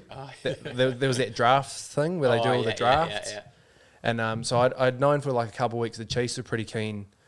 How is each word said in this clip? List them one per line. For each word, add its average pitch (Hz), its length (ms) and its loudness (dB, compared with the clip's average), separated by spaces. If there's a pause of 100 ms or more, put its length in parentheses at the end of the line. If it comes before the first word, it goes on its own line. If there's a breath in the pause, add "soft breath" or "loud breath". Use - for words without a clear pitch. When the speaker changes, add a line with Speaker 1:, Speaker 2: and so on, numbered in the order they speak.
Speaker 1:
<laughs> - 60 -20
Oh, 135 180 -14 (140)
Speaker 2:
Th- 123 200 -4
Speaker 1:
yeah. 147 100 -10
Speaker 2:
there, 127 180 2
there 123 160 0
was 127 100 2
that 120 180 -2
draft 131 360 4
thing 165 480 -4
where 135 100 4
they 117 140 4
do 117 60 2
Speaker 1:
Oh, 123 80 4
Speaker 2:
all 123 60 0
the 117 60 -2
Speaker 1:
yeah, 107 100 0
yeah, 123 200 4
yeah, 165 80 2
Speaker 2:
drafts. 104 240 -6
Speaker 1:
yeah. - 100 -10 (640 soft breath)
Speaker 2:
And, 117 180 0
um, 113 220 -2
so 120 160 0
I'd, 127 160 4
I'd 127 240 2
known 143 220 4
for, 135 100 -2
like, 117 180 0
a - 20 -16
couple 120 280 -2
of - 20 0
weeks 117 160 -4
the 113 80 -10
Chiefs 120 320 -2
were 123 60 -6
pretty 113 200 -4
keen 107 440 -6 (200 loud breath)